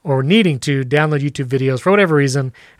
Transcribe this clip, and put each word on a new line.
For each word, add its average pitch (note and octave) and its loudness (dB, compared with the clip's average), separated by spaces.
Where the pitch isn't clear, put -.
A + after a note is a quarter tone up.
or C3+ 0
needing E3 2
to C#3 -2
download D3 0
YouTube C#3 -4
videos C3 -2
for F3+ -2
whatever F#3+ 2
reason, C#3 0